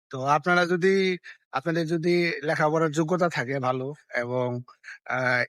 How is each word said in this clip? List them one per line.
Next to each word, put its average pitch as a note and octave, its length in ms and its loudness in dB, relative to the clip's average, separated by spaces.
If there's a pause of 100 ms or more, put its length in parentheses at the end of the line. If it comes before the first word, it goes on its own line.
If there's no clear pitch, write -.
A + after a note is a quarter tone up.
তো C3 160 -8
আপনারা F3 400 2
যদি, F#3 520 2 (340)
আপনাদের E3 360 -2
যদি F3 440 0 (120)
লেখাপড়ার D#3 480 2
যোগ্যতা E3 380 2
থাকে C#3 300 -4
ভালো C3 340 -2 (220)
এবং, B2 460 -2 (480)
আহ, B2 400 0